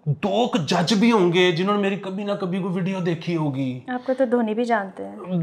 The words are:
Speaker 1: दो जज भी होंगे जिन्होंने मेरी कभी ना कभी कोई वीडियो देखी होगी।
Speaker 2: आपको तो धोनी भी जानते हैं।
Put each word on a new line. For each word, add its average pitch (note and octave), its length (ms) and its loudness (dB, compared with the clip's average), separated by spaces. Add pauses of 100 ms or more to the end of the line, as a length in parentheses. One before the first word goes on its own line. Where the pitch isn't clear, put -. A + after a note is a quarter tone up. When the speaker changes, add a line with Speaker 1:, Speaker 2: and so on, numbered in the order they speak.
Speaker 1:
दो G#3 500 0
जज F3 340 0
भी A#3 180 4
होंगे F3+ 420 4
जिन्होंने G3+ 300 0
मेरी G3 140 0
कभी F#3+ 280 -6
ना G3+ 100 -2
कभी F#3+ 260 -4
कोई F#3 120 -2
वीडियो F#3+ 280 -2
देखी E3+ 340 -2
होगी। C3+ 560 -2
Speaker 2:
आपको B3+ 240 -4
तो C4 120 2
धोनी A3+ 280 0
भी A#3+ 100 -2
जानते G3+ 380 -2
हैं। F#3+ 400 -6